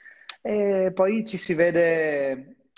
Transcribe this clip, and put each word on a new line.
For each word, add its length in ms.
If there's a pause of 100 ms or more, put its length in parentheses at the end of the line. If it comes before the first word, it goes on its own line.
(400)
E 540
poi 320
ci 100
si 160
vede 1040 (220)